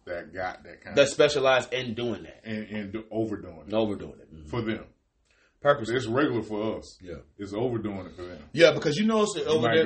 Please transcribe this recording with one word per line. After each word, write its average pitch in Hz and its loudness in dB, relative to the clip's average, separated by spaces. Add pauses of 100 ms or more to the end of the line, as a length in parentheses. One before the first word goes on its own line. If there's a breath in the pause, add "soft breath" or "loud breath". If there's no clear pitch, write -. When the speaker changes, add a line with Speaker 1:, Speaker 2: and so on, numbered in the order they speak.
Speaker 1:
that 85 -10
got 92 -6
that 82 -20
kind 87 -12
Speaker 2:
That 143 8
Speaker 1:
of 143 2
Speaker 2:
specialize 135 4
in 123 -4
doing 110 -4
that. - -20
Speaker 1:
and, 107 -8
and 104 -8
do, 110 -8
overdoing 90 -6
it. 98 -8
Speaker 2:
Overdoing 107 -2
it. - -20
Mm-hmm. 76 -18
Speaker 1:
For 120 -4
them. 107 -4 (760)
Speaker 2:
Purposely. 120 2
Speaker 1:
It's 123 -2
regular 123 0
for 104 -4
us. - -18
Speaker 2:
Yeah. 87 -12 (220)
Speaker 1:
It's 98 -10
overdoing 104 -4
it 80 -18
for 90 -14
them. 87 -14 (120)
Speaker 2:
Yeah, 160 8
because 143 0
you 214 2
know 220 4
it's 208 0
Speaker 1:
You 147 -4
Speaker 2:
over 151 4
Speaker 1:
might 113 4
Speaker 2:
there. 160 6